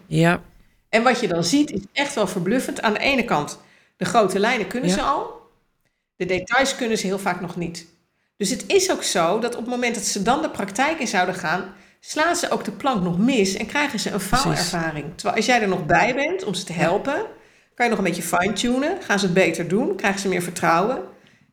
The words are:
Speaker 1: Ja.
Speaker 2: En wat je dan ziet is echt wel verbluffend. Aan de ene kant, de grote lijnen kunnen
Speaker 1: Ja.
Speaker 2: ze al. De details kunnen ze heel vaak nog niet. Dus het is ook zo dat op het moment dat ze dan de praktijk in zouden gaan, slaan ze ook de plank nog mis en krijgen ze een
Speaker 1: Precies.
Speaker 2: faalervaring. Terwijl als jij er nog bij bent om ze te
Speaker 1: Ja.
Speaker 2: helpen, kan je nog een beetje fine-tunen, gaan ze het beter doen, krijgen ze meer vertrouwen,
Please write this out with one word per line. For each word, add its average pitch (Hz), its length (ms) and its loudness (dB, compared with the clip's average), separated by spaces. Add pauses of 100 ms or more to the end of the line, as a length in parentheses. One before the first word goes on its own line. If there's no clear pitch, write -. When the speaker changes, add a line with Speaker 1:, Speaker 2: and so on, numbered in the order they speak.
Speaker 1:
Ja. 165 360 2 (460)
Speaker 2:
En 226 140 4
wat 240 180 4
je 202 80 0
dan 170 160 0
ziet 294 260 2
is 196 100 -6 (120)
echt 277 220 -4
wel 208 120 0
verbluffend. 214 560 -2
Aan 214 100 2
de 208 60 -2
ene 233 260 2
kant, 147 360 -2 (360)
de - 80 -6
grote 196 340 2
lijnen 220 280 0
kunnen 247 220 -2
Speaker 1:
Ja. 180 60 4
Speaker 2:
ze 285 80 0
al. 311 460 -4 (680)
De 185 100 -4
details 233 500 0
kunnen 226 220 0
ze - 80 -4
heel 196 120 -2
vaak 180 220 -2
nog 175 160 -8
niet. 170 300 -8 (500)
Dus 202 140 -2
het 240 160 -6
is 370 240 4
ook 277 120 -2
zo 180 360 2
dat 240 160 -4
op 233 60 -6
het 233 100 -8
moment 247 240 -2
dat 202 100 -6
ze - 180 -4
dan 254 200 2
de 311 80 -2
praktijk 269 480 -2
in 254 100 -4
zouden 185 260 0
gaan, 175 300 -2 (360)
slaan 330 360 0
ze - 140 -2
ook 220 140 -2
de 214 80 -6
plank 233 300 0
nog 175 160 0
mis 208 380 4
en 220 100 -6
krijgen 285 340 -2
ze - 100 -4
een 202 60 -2
Speaker 1:
Precies. - 220 0
Speaker 2:
faalervaring. 165 640 -2 (100)
Terwijl - 220 -4
als 220 100 0
jij 247 160 4
er 202 60 0
nog 175 180 0
bij 175 280 4
bent 302 300 -2
om 196 100 -2
ze - 100 -6
te - 80 -10
Speaker 1:
Ja. 170 60 -6
Speaker 2:
helpen, 202 460 0 (500)
kan 247 100 0
je 240 60 4
nog 220 80 0
een 190 140 0
beetje 175 100 -4 (140)
fine-tunen, 247 640 0
gaan 208 160 0
ze 196 60 0
het 175 100 2
beter 170 340 2
doen, 196 280 0
krijgen 196 240 -2
ze 202 80 -4
meer 180 140 0
vertrouwen, 175 560 2 (540)